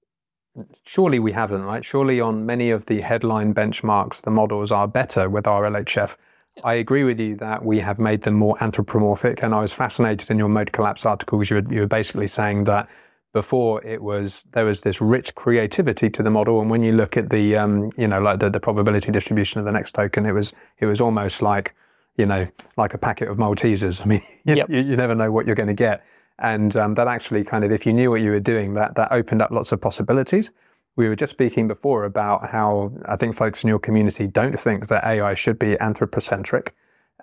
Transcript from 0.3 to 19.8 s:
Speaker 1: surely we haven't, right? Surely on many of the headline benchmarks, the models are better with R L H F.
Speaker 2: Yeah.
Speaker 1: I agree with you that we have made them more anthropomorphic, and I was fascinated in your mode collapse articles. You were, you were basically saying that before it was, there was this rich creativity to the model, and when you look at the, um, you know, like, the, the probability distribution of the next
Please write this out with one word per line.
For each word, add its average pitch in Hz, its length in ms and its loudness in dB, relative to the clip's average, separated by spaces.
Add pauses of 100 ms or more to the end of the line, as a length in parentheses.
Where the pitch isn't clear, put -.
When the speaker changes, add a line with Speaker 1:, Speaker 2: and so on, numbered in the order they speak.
Speaker 1:
surely 170 340 2
we 110 140 0
haven't, 101 320 -2
right? 107 200 -8
Surely 135 380 0
on 110 240 -2
many 120 260 0
of 107 140 -2
the 107 160 -2
headline 110 520 0
benchmarks, 107 680 0
the 107 100 -4
models 107 400 0
are 104 160 2
better 104 420 0
with 104 180 -2
R 104 180 2
L 107 100 0
H 131 220 -4
F. 101 200 -2 (380)
Speaker 2:
Yeah. - 100 -16
Speaker 1:
I 117 80 2
agree 131 320 2
with 120 120 0
you 107 200 -4
that 110 260 -6
we 110 160 2
have 101 180 -2
made 107 260 0
them 107 100 0
more 107 280 2
anthropomorphic, 107 800 0
and 110 140 0
I 107 60 2
was 107 120 -2
fascinated 113 560 0
in 110 80 2
your 104 120 2
mode 107 240 0
collapse 107 320 -2
articles. 104 440 0
You 110 60 2
were, 107 180 0
you 113 80 0
were 101 60 2
basically 104 400 -2
saying 101 380 -2
that 101 240 0 (420)
before 113 540 0
it 110 160 -8
was, 101 500 -6
there 117 140 2
was 104 160 0
this 101 180 -2
rich 120 360 0
creativity 117 760 0
to - 120 -4
the 110 80 0
model, 110 300 2
and 110 100 0
when 117 140 2
you 113 80 2
look 110 240 2
at 107 140 -2
the, 104 260 2
um, 104 420 2
you 120 80 0
know, 101 140 2
like, 101 220 2
the, 101 80 4
the 98 100 -2
probability 104 540 0
distribution 104 460 0
of 104 60 -4
the 104 60 -2
next 104 220 -4